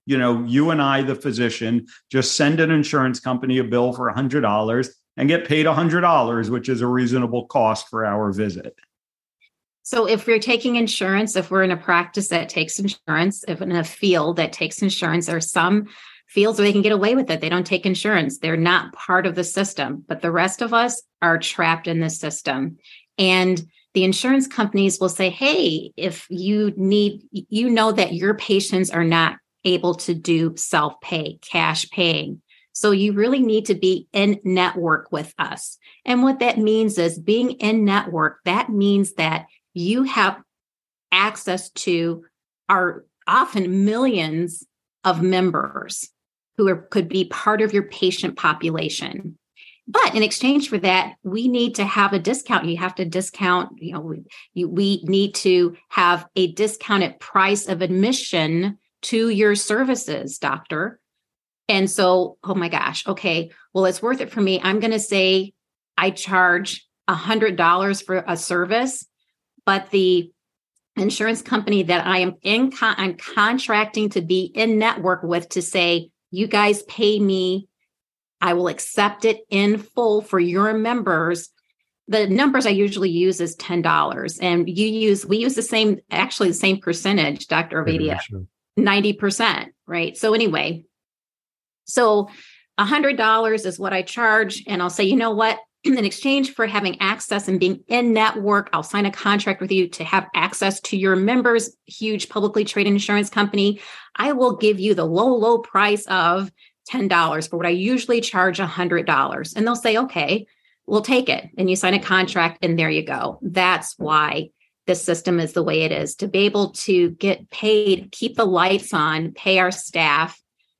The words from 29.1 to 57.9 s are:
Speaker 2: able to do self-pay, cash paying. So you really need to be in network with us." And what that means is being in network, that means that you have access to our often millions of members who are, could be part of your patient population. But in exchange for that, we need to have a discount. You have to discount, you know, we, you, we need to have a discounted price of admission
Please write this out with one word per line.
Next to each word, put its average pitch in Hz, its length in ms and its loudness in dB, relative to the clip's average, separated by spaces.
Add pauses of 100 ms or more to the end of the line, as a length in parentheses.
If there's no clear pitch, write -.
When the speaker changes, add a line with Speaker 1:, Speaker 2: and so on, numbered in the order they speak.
Speaker 2:
able 180 320 0
to - 180 -4
do 165 440 0
self-pay, 156 840 -4
cash 160 500 -2
paying. 160 500 -2 (320)
So 208 180 2
you 202 220 2
really 240 260 2
need 220 280 2
to 202 60 0
be 185 380 0
in 202 320 0
network 180 680 0
with 160 260 -8
us." - 380 -10 (260)
And 247 200 2
what 262 160 2
that 240 180 2
means 214 400 2
is 165 200 0
being 233 340 0
in 220 340 0
network, 170 580 0
that 226 260 0
means 202 440 2
that 160 340 -2 (260)
you 202 300 0
have 220 380 0 (720)
access 190 580 -2
to 165 540 -2 (420)
our 180 380 0 (220)
often 196 580 2
millions 175 800 0 (400)
of 175 180 2
members 185 880 -2 (460)
who 202 100 4
are, 175 220 -2
could 180 180 0
be 185 180 0
part 214 360 0
of 214 100 2
your 202 120 2
patient - 520 -2
population. 160 1000 -4 (500)
But 440 280 2
in 214 80 4
exchange 262 460 2
for 208 100 -2
that, 185 340 0 (100)
we 220 240 -4
need 240 280 0
to 202 100 -2
have 202 280 2
a 190 60 0
discount. 208 460 -2
You 170 120 -2
have 185 180 -6
to 185 100 -4
discount, 180 720 -2
you 170 140 -12
know, 165 60 -8
we, 156 240 -10 (320)
you, 175 120 -2
we 196 360 0
need 196 320 0
to 180 420 2 (120)
have 175 360 2 (100)
a 185 180 0
discounted 202 680 -2
price 202 480 0
of 185 160 -4
admission 185 960 0 (240)